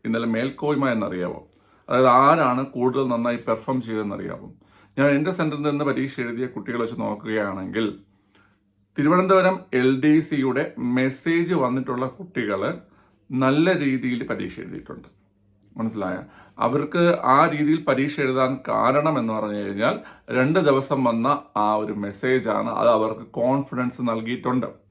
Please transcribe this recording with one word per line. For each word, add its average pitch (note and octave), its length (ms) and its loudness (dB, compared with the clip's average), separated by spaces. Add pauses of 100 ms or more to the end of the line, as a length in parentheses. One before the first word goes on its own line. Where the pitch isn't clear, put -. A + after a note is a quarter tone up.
ഇന്നലെ A#2 260 -2
മേൽക്കോയ്മ C3+ 520 -2 (100)
എന്നറിയാമോ? F2+ 440 -4 (480)
അതായത് B2+ 220 4 (160)
ആരാണ് C#3 360 4 (140)
കൂടുതൽ B2+ 380 2
നന്നായി A#2+ 340 -2
പെർഫോം A#2+ 380 -2
ചെയ്തതെന്നറിയാമോ? G#2+ 640 -6 (500)
ഞാൻ C#3 100 4 (100)
എൻ്റെ D#3 200 0
സെന്ററിൽ D3+ 320 -2
നിന്ന് C#3+ 200 0
പരീക്ഷ C3 260 -2 (100)
എഴുതിയ A#2+ 300 -6
കുട്ടികളെ A#2 280 -6
വെച്ച് A#2 220 -6
നോക്കുകയാണെങ്കിൽ G#2 840 -4 (1080)
തിരുവനന്തപുരം F#3 580 4 (260)
എൽ C3 80 4 (140)
ഡി D3+ 100 6 (140)
സിയുടെ C3+ 360 0 (340)
മെസ്സേജ് E3 680 0
വന്നിട്ടുള്ള B2+ 420 -2 (120)
കുട്ടികൾ G2+ 440 -4 (800)
നല്ല D#3 300 4 (100)
രീതിയിൽ B2+ 360 -2 (120)
പരീക്ഷ G2 320 -8
എഴുതിയിട്ടുണ്ട്. - 440 -16 (720)
മനസ്സിലായോ? G#2 420 -4 (440)
അവർക്ക് D3+ 380 0 (320)
ആ C#3+ 40 8 (140)
രീതിയിൽ D3+ 260 2 (100)
പരീക്ഷ C3+ 260 0 (100)
എഴുതാൻ C3 260 0 (180)
കാരണം C3+ 520 2
എന്ന് A2+ 160 -4
പറഞ്ഞു G#2 260 -4
കഴിഞ്ഞാൽ G#2 320 -2 (420)
രണ്ട് D3+ 220 2 (100)
ദിവസം C3+ 300 2 (100)
വന്ന A2+ 180 0 (380)
ആ - 20 2 (140)
ഒരു G#2+ 120 -6 (120)
മെസ്സേജാണ്. A2+ 680 -2 (100)
അത് A#2 160 6
അവർക്ക് A2 280 -2 (160)
കോൺഫിഡൻസ് B2+ 600 -2 (100)
നൽകിയിട്ടുണ്ട്. A2+ 580 -4 (220)